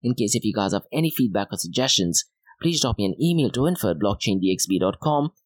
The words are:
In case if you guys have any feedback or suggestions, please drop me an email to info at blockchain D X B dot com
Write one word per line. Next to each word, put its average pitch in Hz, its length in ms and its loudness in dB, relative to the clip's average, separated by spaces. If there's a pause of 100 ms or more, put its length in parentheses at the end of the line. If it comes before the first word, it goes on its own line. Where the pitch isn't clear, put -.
In 120 140 0
case 104 200 0
if - 80 -2
you 107 100 0
guys 98 200 0
have 98 180 -2
any 156 180 2
feedback 101 420 0
or 98 60 -8
suggestions, 87 680 0 (360)
please 165 200 0
drop 117 160 0
me 104 80 0
an 95 160 -2
email 160 300 2
to 131 160 0
info 170 240 0
at 80 80 -2
blockchain 98 420 0
D 95 120 2
X 90 120 -2
B 95 140 0
dot 92 220 0
com 151 300 0 (140)